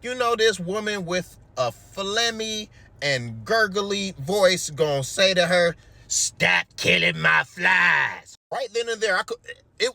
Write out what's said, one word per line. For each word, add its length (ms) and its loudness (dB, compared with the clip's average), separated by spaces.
You 140 -8
know 200 0
this 240 2
woman 460 -4
with 320 -6
a 140 0
phlegmy 960 -6
and 440 -4
gurgly 760 0
voice 500 2
gonna 340 0
say 300 2
to 120 4
her, 300 4
Stop 600 0
killing 420 0
my 240 4
flies. 920 0
Right 220 -6
then 160 -4
and 120 -4
there, 160 0
I 60 0
could, 140 -8
it 160 0